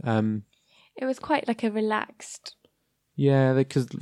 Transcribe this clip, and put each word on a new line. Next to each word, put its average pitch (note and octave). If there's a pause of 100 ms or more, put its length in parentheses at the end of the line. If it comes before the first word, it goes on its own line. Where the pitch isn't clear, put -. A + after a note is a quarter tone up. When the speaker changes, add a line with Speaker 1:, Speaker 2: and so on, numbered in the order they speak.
Speaker 1:
Um, A2 (520)
Speaker 2:
It C4
was C4
quite, -
like, A3+
a A3+
relaxed - (600)
Speaker 1:
yeah, C3+
they, C3+
'cause, C3+ (160)